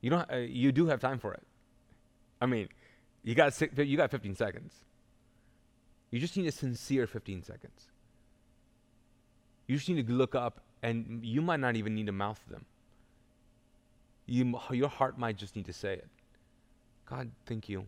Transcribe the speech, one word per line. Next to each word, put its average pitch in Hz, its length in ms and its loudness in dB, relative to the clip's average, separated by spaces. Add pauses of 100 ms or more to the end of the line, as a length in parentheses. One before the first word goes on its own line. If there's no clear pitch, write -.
You 120 100 0
don't, 170 220 2
uh, 131 40 -2
you 123 360 4
do 160 140 6
have 143 140 2
time 131 180 0
for 104 160 -4
it. - 80 -14 (960)
I 123 60 2
mean, 117 220 0 (560)
you 113 100 -2
got 143 180 8
si-, - 240 0
you 143 200 2
got 151 160 4
fifteen 104 240 -4
seconds. - 360 -4 (1400)
You 120 100 -2
just 170 160 -4
need 190 100 0
a 151 60 0
sincere 131 540 0
fifteen 95 360 -8
seconds. - 460 -18 (1800)
You 127 100 0
just 147 120 -4
need 156 180 2
to 117 60 0
look 131 220 2
up, 120 260 -2 (220)
and 117 420 -4
you 120 180 0
might 170 180 2
not 123 160 2
even 107 180 0
need 107 120 -2
to 101 60 -2
mouth 101 360 -4
them. - 160 -16 (1600)
You 123 200 2
m-, 120 120 0 (140)
your 131 180 2
heart 127 300 0
might 113 180 -2
just 101 200 -12
need 101 100 -6
to 95 60 -12
say 98 220 -6
it. - 140 -12 (1000)
"God, 127 240 -8 (140)
thank 110 240 -6
you." 98 200 -6